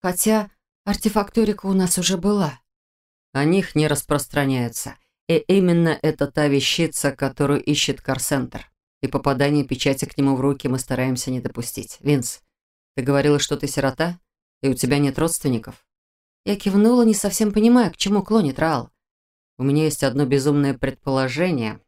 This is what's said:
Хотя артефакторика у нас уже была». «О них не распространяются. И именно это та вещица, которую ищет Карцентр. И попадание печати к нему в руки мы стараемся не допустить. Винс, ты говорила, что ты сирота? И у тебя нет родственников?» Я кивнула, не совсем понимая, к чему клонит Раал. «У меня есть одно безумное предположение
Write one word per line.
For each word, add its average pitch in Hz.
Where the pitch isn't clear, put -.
Хотя 202
артефакторика 208
у 196
нас 185
уже 180
была». 190
«О 139
них 180
не 151
распространяются. 139
И 165
именно 170
это 156
та 151
вещица, 139
которую 139
ищет 143
Карцентр. 127
И 135
попадание 143
печати 135
к -
нему 139
в 127
руки 139
мы 127
стараемся 127
не 127
допустить. -
Винс, 139
ты 135
говорила, 143
что 143
ты 143
сирота? 151
И 135
у 131
тебя 135
нет 139
родственников?» 143
Я 202
кивнула, 208
не 220
совсем 208
понимая, 226
к -
чему 196
клонит 196
Раал. 151
«У 127
меня 143
есть -
одно 135
безумное 139
предположение 135